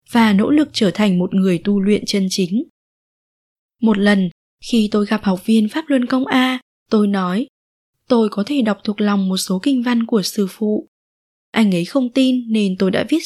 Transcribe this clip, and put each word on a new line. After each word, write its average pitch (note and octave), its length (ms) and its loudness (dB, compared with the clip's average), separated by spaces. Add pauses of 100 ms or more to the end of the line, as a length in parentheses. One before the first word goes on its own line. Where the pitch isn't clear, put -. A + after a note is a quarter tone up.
(120)
và A3+ 220 2
nỗ G#3+ 160 2
lực D4+ 240 2
trở F#3+ 180 0
thành F#3+ 280 0
một F3+ 140 -2
người F#3 300 0
tu G3+ 160 0
luyện G3 260 0
chân G3 240 -2
chính. F#3+ 340 -2 (1200)
Một A3 160 4
lần, G3 320 2 (420)
khi G#3+ 200 2
tôi G#3 140 0
gặp G#3 180 -2
học F#3 220 0
viên A3 240 2
Pháp D#4+ 180 -6
Luân B3+ 180 2
Công C4 200 0
A, B3+ 340 0 (300)
tôi G#3 180 2
nói, G3 400 -2 (600)
"Tôi A3+ 220 2
có G3+ 160 -4
thể C#4+ 160 -2
đọc G#3+ 220 0
thuộc G#3+ 180 -4
lòng G3+ 280 0
một F#3+ 80 -2
số F#3 260 -4
kinh C4 200 0
văn A#3 220 0
của G3 160 0
sư G3 280 -2
phụ." G#3+ 380 -4 (640)
Anh G#3 240 2
ấy F3 100 -2
không B3 280 -2
tin B3+ 380 0
nên G3+ 260 0
tôi F#3+ 140 0
đã - 180 0
viết D#4+ 160 0